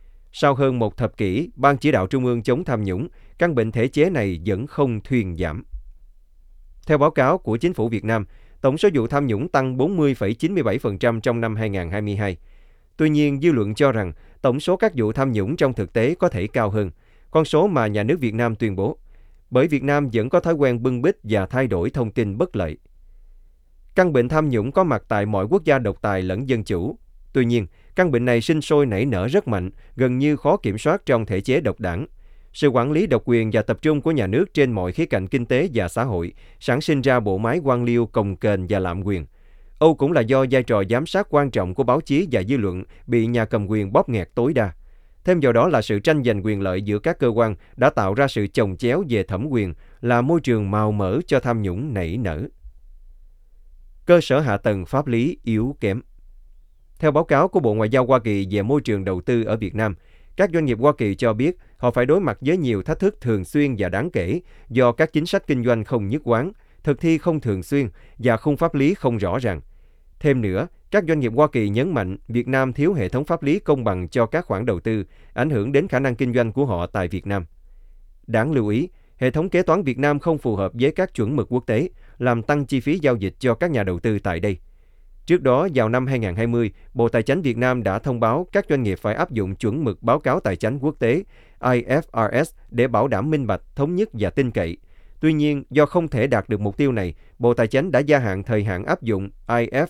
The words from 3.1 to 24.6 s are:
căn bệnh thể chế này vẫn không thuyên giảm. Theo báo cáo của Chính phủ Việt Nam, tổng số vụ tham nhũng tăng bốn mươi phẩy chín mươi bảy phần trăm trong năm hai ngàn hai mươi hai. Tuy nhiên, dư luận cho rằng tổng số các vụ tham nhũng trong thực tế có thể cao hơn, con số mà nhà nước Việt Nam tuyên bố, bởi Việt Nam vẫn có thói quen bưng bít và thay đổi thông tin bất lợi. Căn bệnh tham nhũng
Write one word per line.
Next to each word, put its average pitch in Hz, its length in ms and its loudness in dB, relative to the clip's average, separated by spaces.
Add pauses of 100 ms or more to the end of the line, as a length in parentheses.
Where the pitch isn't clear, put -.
căn 170 180 0
bệnh 113 160 0
thể 120 160 2
chế 147 220 2
này 98 360 -2
vẫn 104 220 -2
không 120 340 -2
thuyên 98 340 -2
giảm. 82 280 -6 (1200)
Theo 156 100 4
báo 143 140 2
cáo 143 260 2
của 113 200 -2
Chính 170 160 -2
phủ 113 160 -2
Việt 110 160 -4
Nam, 110 200 0 (360)
tổng 139 160 2
số 208 160 4
vụ 120 140 0
tham 143 200 0
nhũng 113 200 -2
tăng 131 300 -2
bốn 175 200 0
mươi 147 160 4
phẩy 107 200 -2
chín 165 200 -4
mươi 170 100 0
bảy 113 160 -2
phần 101 180 -4
trăm 113 240 0
trong 117 200 -2
năm 113 140 -2
hai 110 140 -2
ngàn 90 220 -4
hai 101 100 -4
mươi 104 140 -4
hai. 101 220 -4 (600)
Tuy 156 120 2
nhiên, 147 320 0
dư 165 100 4
luận 107 240 0
cho 139 160 4
rằng 101 220 -4 (280)
tổng 135 180 0
số 180 180 0
các 214 180 0
vụ 113 160 0
tham 135 200 -2
nhũng 107 240 -2
trong 135 180 0
thực 101 200 -6
tế 123 220 0
có 180 140 0
thể 101 180 -4
cao 113 220 -2
hơn, 101 220 -2 (400)
con 156 140 2
số 160 220 2
mà 135 200 0
nhà 104 160 0
nước 156 160 0
Việt 117 140 -2
Nam 113 220 0
tuyên 104 200 -2
bố, 98 220 -2 (520)
bởi 131 180 4
Việt 143 160 0
Nam 143 300 0
vẫn 113 160 0
có 175 100 4
thói 170 140 0
quen 127 300 0
bưng 127 180 -2
bít 175 220 0
và 104 220 0
thay 127 220 -2
đổi 98 220 -2
thông 117 220 -4
tin 104 260 -2
bất 180 180 -2
lợi. 82 220 -4 (1160)
Căn 180 180 4
bệnh 123 160 2
tham 156 200 2
nhũng 120 220 0